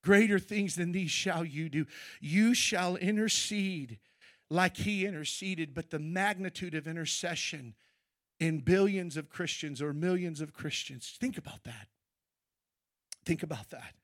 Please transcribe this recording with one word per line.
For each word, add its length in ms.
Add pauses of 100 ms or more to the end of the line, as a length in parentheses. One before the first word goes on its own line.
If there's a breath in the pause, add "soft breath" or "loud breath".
"Greater 340
things 360
than 180
these 180
shall 340
you 260
do." 160 (340 loud breath)
You 320
shall 440
intercede 1000 (520 soft breath)
like 260
he 300
interceded, 680
but 160
the 100
magnitude 760
of 120
intercession 880 (640)
in 220
billions 560
of 140
Christians 500
or 140
millions 480
of 100
Christians. 680
Think 200
about 260
that. 240 (1400)
Think 180
about 280
that. 340